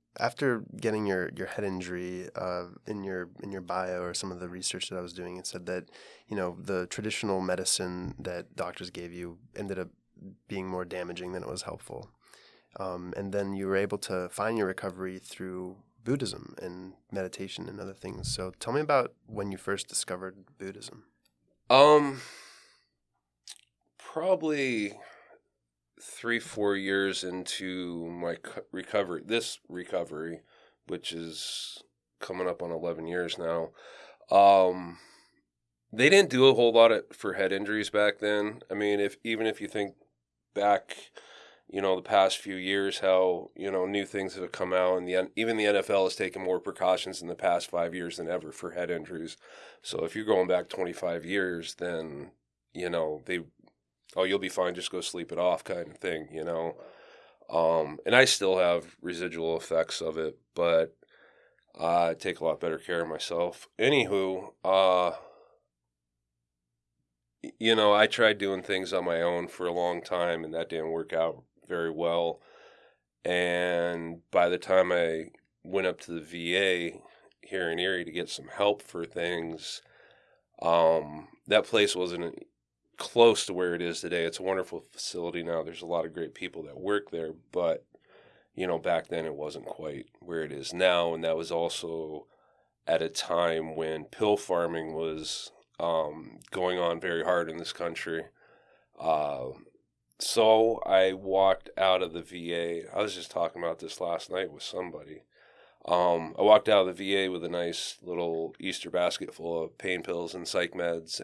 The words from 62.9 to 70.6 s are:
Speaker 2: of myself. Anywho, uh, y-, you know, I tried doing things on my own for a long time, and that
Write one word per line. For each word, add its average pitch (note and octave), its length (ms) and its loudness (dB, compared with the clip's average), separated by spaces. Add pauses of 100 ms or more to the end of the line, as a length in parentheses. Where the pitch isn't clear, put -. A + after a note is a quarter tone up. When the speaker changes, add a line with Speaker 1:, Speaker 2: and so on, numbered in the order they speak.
Speaker 2:
of D#2+ 40 -8
myself. E2+ 720 -4
Anywho, G2+ 760 2 (120)
uh, F#2 460 6 (2250)
y-, - 160 -12
you A2+ 160 4
know, G#2 180 8
I G#2+ 140 8
tried G#2+ 320 4
doing G2 240 -2
things F#2 280 -2
on F2+ 140 0
my E2+ 160 2
own F2 260 0
for F2+ 200 -4
a F2 40 0
long F2 300 0
time, E2+ 420 -2
and D#2+ 120 -8
that E2 140 -4